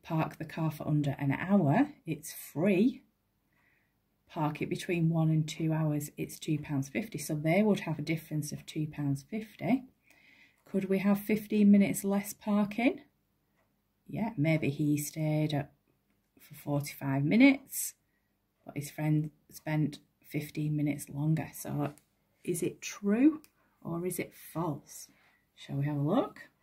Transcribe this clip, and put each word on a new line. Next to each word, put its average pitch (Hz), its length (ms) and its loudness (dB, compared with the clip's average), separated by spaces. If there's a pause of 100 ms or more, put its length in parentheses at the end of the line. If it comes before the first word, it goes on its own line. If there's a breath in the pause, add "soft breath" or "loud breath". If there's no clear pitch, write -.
park 160 360 -2
the 160 60 -8
car 160 260 -4
for 147 160 -8
under 147 320 2
an 135 120 0
hour, 190 580 4 (180)
it's - 260 -8
free. 190 720 0 (1200)
Park 151 320 -4
it - 80 -4
between 170 440 0
one 160 180 2
and 156 180 2
two 160 240 -2
hours, 147 460 0
it's 156 220 -8
two 151 180 -2
pounds 139 320 -4
fifty. 208 300 -6
So 156 160 -4
they 160 260 2
would 214 200 4
have 151 180 -4
a - 20 -6
difference 151 500 -4
of 135 140 -12
two 156 220 -6
pounds 143 420 -4
fifty. 220 540 -2 (800 soft breath)
Could 196 240 -4
we 190 80 2
have 196 220 2
fifteen 214 500 4
minutes 202 340 6
less 196 300 -2
parking? 208 680 0 (1040)
Yeah, 196 280 -4
maybe 151 360 2
he 147 260 0
stayed 151 560 -2
at, - 180 -4 (680)
for - 160 -20
forty-five 139 680 -2
minutes, 254 680 4 (720)
but - 100 -14
his 143 140 -6
friend 151 400 0 (220)
spent 156 480 -4 (280)
fifteen 151 480 -4
minutes 147 340 -2
longer. 151 440 0
So 143 400 -6 (500)
is 165 200 -4
it - 180 -4
true 247 600 2 (400)
or 170 240 -4
is 185 100 -6
it - 160 -8
false? - 760 -8 (440 soft breath)
Shall - 220 -12
we 139 100 0
have 147 120 -2
a 139 40 0
look? 240 480 0 (140)